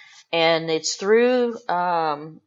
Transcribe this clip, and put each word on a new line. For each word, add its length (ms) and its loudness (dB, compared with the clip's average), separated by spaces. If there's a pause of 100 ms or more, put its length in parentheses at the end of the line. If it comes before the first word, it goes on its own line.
(320)
And 380 2
it's 260 -4
through, 600 2 (100)
um, 800 -4